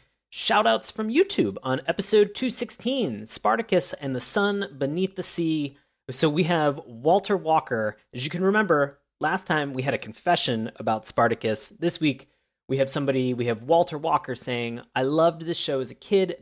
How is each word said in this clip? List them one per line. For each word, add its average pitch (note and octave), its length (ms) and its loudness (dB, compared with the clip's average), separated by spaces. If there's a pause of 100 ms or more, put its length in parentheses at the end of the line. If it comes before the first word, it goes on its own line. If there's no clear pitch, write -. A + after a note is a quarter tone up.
(300)
Shout-outs G#3+ 640 2
from A3 200 -4
YouTube G3 520 2
on C3 240 -2
episode G3+ 480 2
two B3+ 160 -2
sixteen, G#3+ 760 -2
Spartacus G#3+ 680 0
and C3+ 220 -6
the B2 60 -4
Sun G3+ 560 0
Beneath D#3+ 380 -2
the F3+ 80 -4
Sea. D#3 540 0 (340)
So D#3+ 160 2
we D3+ 160 2
have D3+ 420 0
Walter E3 520 2
Walker. D3+ 580 0 (180)
As B2 120 -6
you D3+ 40 -6
can F3 140 -4
remember, E3+ 560 2 (220)
last D#3+ 260 -2
time D3 260 0
we B2+ 100 -4
had C3+ 100 0
a A2 40 0
confession - 760 -2
about A2+ 320 -2
Spartacus. A#2 640 0
This - 320 -2
week, D3 260 -2 (400)
we C3+ 80 -2
have C3+ 140 2
somebody, C3 440 0
we A#2+ 120 -4
have A2+ 180 -2
Walter E3 340 2
Walker D3 380 -2
saying, A#2+ 460 -4 (120)
"I B2+ 100 0
loved D#3+ 400 2
this D#3+ 140 -4
show C#3 220 -2
as B2 120 -6
a C3 40 -16
kid. F#3+ 460 0